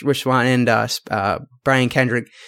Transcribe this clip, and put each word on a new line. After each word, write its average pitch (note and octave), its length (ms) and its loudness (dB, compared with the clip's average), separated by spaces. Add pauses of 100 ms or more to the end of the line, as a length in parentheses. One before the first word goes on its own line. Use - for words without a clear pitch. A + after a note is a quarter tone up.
Rich C3+ 200 0
Swann B2+ 240 2
and, B2 220 2
uh, A2+ 200 2
Sp-, - 240 -8
uh, G2+ 260 -2 (240)
Brian B2+ 280 2
Kendrick. A#2+ 360 -2 (220)